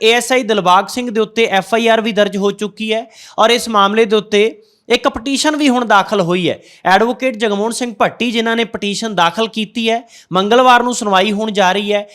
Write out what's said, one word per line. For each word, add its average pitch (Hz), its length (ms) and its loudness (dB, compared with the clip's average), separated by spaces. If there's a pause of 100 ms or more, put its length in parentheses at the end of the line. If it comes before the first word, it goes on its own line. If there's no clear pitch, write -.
ਏ 220 80 4
ਐਸ 240 200 -2
ਆਈ 262 120 2
ਦਿਲਬਾਗ 196 440 2
ਸਿੰਘ 247 240 -6
ਦੇ 214 100 -2
ਉੱਤੇ 220 240 -2
ਐਫ 190 280 -2
ਆਈ 233 140 0
ਆਰ 226 140 4
ਵੀ 226 100 -2
ਦਰਜ 202 260 0
ਹੋ 202 140 0
ਚੁੱਕੀ 214 420 -6
ਹੈ 226 120 -4 (340)
ਔਰ 220 100 4
ਇਸ 233 200 0
ਮਾਮਲੇ 214 360 2
ਦੇ 208 100 0
ਉੱਤੇ 214 460 0 (280)
ਇੱਕ 254 180 0
ਪਟੀਸ਼ਨ 277 480 -2
ਵੀ 294 140 0
ਹੁਣ 247 160 0
ਦਾਖਲ 202 360 2
ਹੋਈ 175 280 -2
ਹੈ। 117 80 -4 (280)
ਐਡਵੋਕੇਟ 226 520 0
ਜਗਮੋਹਨ 208 340 -2
ਸਿੰਘ 240 280 -6
ਭੱਟੀ 233 320 -2
ਜਿਨ੍ਹਾਂ 226 240 -2
ਨੇ 233 80 0
ਪਟੀਸ਼ਨ 208 520 -6
ਦਾਖਲ 180 320 0
ਕੀਤੀ 220 420 -4
ਹੈ, 233 120 -2 (320)
ਮੰਗਲਵਾਰ 240 500 4
ਨੂੰ 247 100 -2
ਸੁਣਵਾਈ 208 380 0
ਹੋਣ 214 200 -4
ਜਾ 190 200 2
ਰਹੀ 202 220 -2
ਹੈ। 208 220 -4